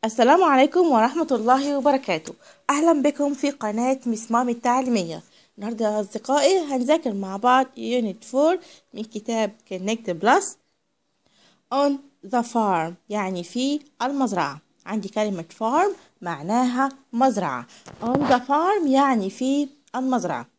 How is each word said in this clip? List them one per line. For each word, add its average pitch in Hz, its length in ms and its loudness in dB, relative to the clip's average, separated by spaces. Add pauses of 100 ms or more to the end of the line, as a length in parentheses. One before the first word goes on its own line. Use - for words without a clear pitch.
السلام 247 400 4
عليكم 294 440 4
ورحمة 269 420 2
الله 269 480 2
وبركاته. 262 560 0 (360)
أهلًا 302 320 2
بكم 285 320 0
في 277 160 -2
قناة 240 560 -2
ميس 220 240 -6
مامي 240 220 0
التعليمية. 233 720 -2 (360)
النهاردة 220 260 -6
يا 214 160 0
أصدقائي 277 580 -2
هنذاكر 277 540 0
مع 196 240 -8
بعض 254 300 2 (100)
يونت 226 480 -4
فور 311 340 2 (360)
من 214 100 -8
كتاب 220 480 -4 (160)
كونكت 202 420 -6
بلس. 220 460 2 (1160)
On 285 180 2 (420)
the 240 80 2
farm 190 500 0 (160)
يعني 190 360 -4
في 277 360 -4 (220)
المزرعة. 196 580 -2 (260)
عندي 208 220 -6
كلمة 202 360 -4 (160)
farm 311 360 0 (260)
معناها 233 680 -2 (240)
مزرعة. 196 540 0 (360)
On 240 140 -2
the 254 320 2
farm 339 380 2
يعني 262 440 2
في 277 380 -2 (260)
المزرعة. 247 520 -2 (120)